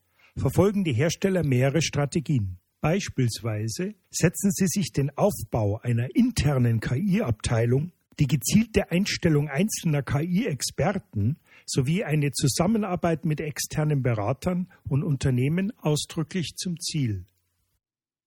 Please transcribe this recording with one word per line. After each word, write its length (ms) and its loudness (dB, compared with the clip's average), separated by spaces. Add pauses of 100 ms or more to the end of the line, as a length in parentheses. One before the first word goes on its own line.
(360)
verfolgen 480 2
die 80 0
Hersteller 500 0
mehrere 380 2
Strategien. 800 -2 (240)
Beispielsweise 1120 -2 (160)
setzen 420 0
sie 160 0
sich 240 -4
den 240 -2
Aufbau 680 -2
einer 320 -2
internen 680 2
K-I-Abteilung, 1120 0 (260)
die 80 4
gezielte 640 2
Einstellung 580 2
einzelner 540 0
K-I-Experten 1400 -2 (280)
sowie 380 0
eine 260 0
Zusammenarbeit 920 0
mit 160 -2
externen 600 -2
Beratern 680 -2 (200)
und 140 0
Unternehmen 760 0
ausdrücklich 800 -4
zum 220 -6
Ziel. 460 -4 (1040)